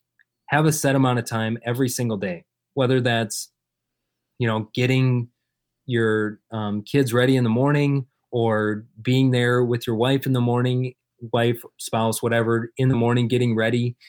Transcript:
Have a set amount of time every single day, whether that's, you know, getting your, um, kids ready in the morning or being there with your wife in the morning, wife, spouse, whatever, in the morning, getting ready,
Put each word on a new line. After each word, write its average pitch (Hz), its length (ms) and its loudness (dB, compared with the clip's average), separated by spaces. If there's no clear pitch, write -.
Have 151 180 2
a 151 60 4
set 143 220 0
amount 127 240 2
of 117 60 -2
time 113 400 -4
every 123 240 -2
single 120 280 -4
day, 92 280 -8
whether 131 260 2
that's, 117 500 -2
you 120 80 0
know, 110 280 -2
getting 127 540 0
your, 110 540 -2
um, 104 300 -4
kids 131 300 0
ready 127 240 4
in 127 80 2
the 113 60 2
morning 139 560 2
or 107 560 0
being 127 280 2
there 123 340 2
with 120 220 -2
your 113 100 -2
wife 131 300 0
in 135 80 0
the 123 60 0
morning, 123 540 0
wife, 120 300 0
spouse, 113 440 -4
whatever, 117 540 0
in 131 120 2
the 131 60 2
morning, 120 340 2
getting 120 280 0
ready, 120 400 -2